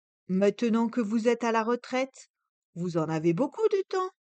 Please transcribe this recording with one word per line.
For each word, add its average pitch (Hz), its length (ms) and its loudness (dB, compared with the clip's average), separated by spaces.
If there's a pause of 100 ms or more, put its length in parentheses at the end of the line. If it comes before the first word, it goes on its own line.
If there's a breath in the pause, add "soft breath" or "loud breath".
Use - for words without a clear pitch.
(280)
Maintenant 208 600 2
que 233 100 -4
vous 226 300 0
êtes 233 160 0
à 226 80 0
la 226 100 2
retraite, 247 680 -4 (460)
vous 170 220 -4
en 156 100 0
avez 160 260 0
beaucoup 285 360 0
de 381 180 0
temps 370 220 -2 (120)